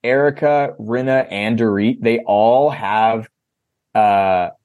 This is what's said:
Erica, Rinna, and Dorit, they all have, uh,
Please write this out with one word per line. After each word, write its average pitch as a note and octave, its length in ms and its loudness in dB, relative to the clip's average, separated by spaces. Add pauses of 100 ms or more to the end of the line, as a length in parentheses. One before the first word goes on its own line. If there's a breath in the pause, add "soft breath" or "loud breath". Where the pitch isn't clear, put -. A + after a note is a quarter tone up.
Erica, C#3+ 760 0
Rinna, B2+ 520 -2
and G#2 280 -2
Dorit, A2 440 0
they A#2 240 2
all A#2 440 2
have, A2 580 -2 (640)
uh, G2 560 2 (140)